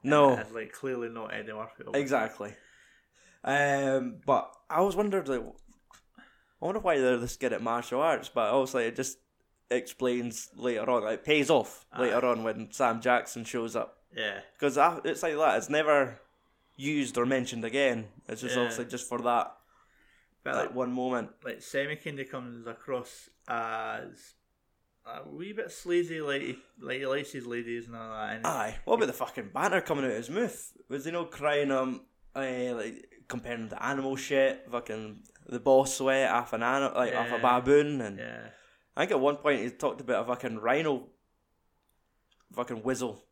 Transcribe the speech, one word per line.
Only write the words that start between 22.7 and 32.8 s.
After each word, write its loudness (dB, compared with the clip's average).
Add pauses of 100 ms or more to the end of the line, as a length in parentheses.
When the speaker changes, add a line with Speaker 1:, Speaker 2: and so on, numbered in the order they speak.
Speaker 2:
as -6 (680)
a -12
wee -10
bit -6
sleazy, 0
like, -2
he, -6 (200)
like, -6
he -4
likes -2
his -10
ladies -6
and -14
all -12
that. -6
And -2
Speaker 1:
Aye. -2
What 4
about 2
the -4
fucking -8
banter 2
coming -2
out 0
of -2
his -8
mouth? -4 (160)
Was -6
he -4
no -4
crying, 0
um, 0 (300)
eh, -4
like, -8 (140)